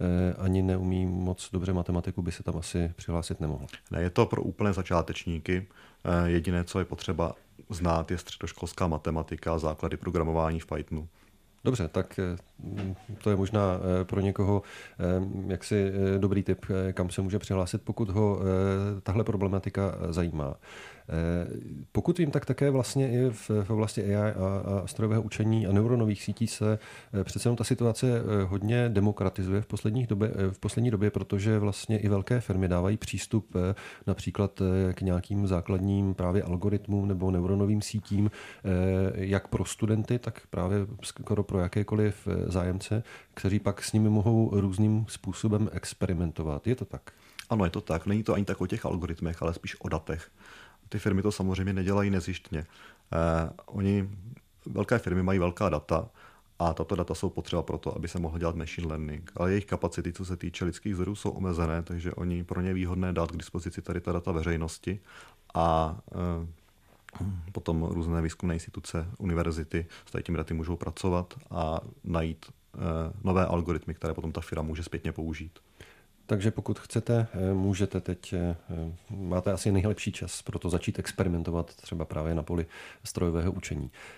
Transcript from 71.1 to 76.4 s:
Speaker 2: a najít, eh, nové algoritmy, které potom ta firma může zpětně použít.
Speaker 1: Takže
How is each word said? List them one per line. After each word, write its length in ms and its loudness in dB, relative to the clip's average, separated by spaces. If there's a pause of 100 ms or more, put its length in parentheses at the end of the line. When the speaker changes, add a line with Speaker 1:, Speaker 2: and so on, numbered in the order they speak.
Speaker 2:
a 280 -2 (240)
najít, 420 -2
eh, 340 -18 (440)
nové 220 4
algoritmy, 480 0
které 200 -4
potom 180 -6
ta 100 -4
firma 220 -4
může 200 -4
zpětně 280 -6
použít. 480 -8 (680)
Speaker 1:
Takže 260 2